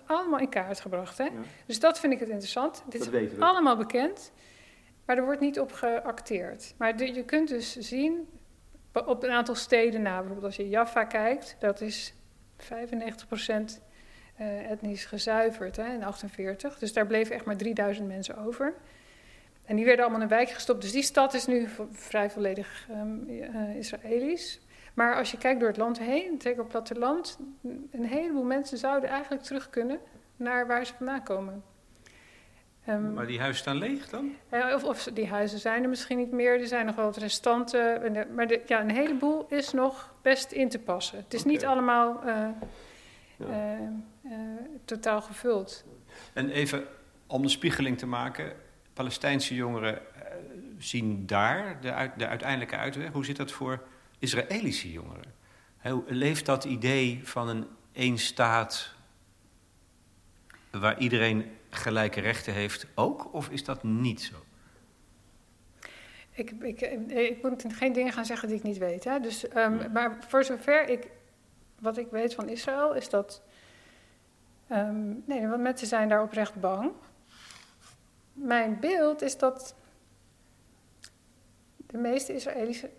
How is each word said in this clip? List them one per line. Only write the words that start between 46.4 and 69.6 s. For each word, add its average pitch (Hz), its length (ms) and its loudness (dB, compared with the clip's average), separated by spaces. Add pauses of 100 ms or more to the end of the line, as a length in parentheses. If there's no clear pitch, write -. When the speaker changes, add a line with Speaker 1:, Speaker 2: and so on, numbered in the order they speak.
Speaker 2:
even 139 360 0 (400)
om 131 160 0
de 139 60 2
spiegeling 139 500 2
te 127 80 -6
maken. 123 460 -4 (400)
Palestijnse 131 640 0
jongeren, 117 400 0 (200)
eh, - 80 -18 (560)
zien 107 480 -2
daar 135 540 2
de 127 120 -6
uit-, 127 260 -4
de 117 80 -2
uiteindelijke 127 500 -2
uitweg. 139 360 -4
Hoe 139 120 -2
zit 139 120 -4
dat 139 160 -6
voor 131 300 -4 (360)
Israëlische 123 720 -2
jongeren? 82 420 -12 (420)
Hè, - 140 -6
hoe 127 160 -2
leeft 143 400 0
dat 135 180 2
idee 127 600 2
van 117 240 -4
een 113 180 -2 (260)
één 127 260 2
staat 113 720 2 (1800)
waar 107 280 2
iedereen 113 520 4 (200)
gelijke 110 500 0
rechten 110 320 -2
heeft 101 420 -4
ook? - 400 0
Of 151 140 -6
is 139 160 -8
dat 131 180 -6
niet 117 400 0
zo? - 120 -10 (2000)
Speaker 1:
Ik, 233 200 -8
ik, 220 300 -8
eh, 240 500 -2
ik 240 120 -6
moet 254 260 -2
geen 254 240 2
dingen 254 200 2
gaan 240 120 -4
zeggen 233 240 -4
die 214 80 0
ik 214 60 -4
niet 208 160 -2
weet, 180 260 -2
hè. 269 160 0
Dus, 226 280 -4
ehm, 220 300 4